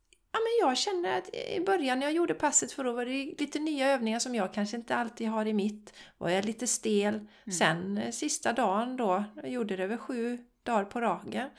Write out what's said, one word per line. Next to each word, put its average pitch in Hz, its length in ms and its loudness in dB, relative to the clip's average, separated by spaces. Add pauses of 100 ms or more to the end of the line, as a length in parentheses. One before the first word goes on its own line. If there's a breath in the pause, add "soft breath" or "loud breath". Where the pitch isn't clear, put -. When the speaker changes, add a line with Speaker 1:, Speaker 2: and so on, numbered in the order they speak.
(320)
Speaker 1:
ja, 440 80 0
men 453 280 4
jag 254 100 2
kände 370 380 0
att 370 200 -4
i - 300 -4
början 277 340 2
när 277 60 0
jag 302 80 0
gjorde 339 200 2
passet, 285 380 2
för 269 120 -6
då 247 100 0
var 240 120 -2
det 247 60 -4 (280)
lite 294 200 -2
nya 294 280 0
övningar 233 320 2
som 247 160 -2
jag 190 180 0
kanske 208 240 -2
inte 233 180 -2
alltid 226 340 -2
har 220 160 0
i 220 80 0
mitt. 208 400 -2 (240 loud breath)
Var - 120 -2
jag 196 160 2
lite 226 220 -4
stel. 208 480 2
Speaker 2:
Mm. 208 140 -10 (280 loud breath)
Speaker 1:
Sen, 180 400 2
eh, 233 140 -2
sista 294 420 -2
dagen 233 440 2
då, 202 260 2 (120)
jag 277 140 -8
gjorde 220 260 -2
det 185 80 -2
över 214 140 -2
sju 240 400 -4 (260)
dagar 214 220 2
på 233 160 -6
raken. 208 580 -2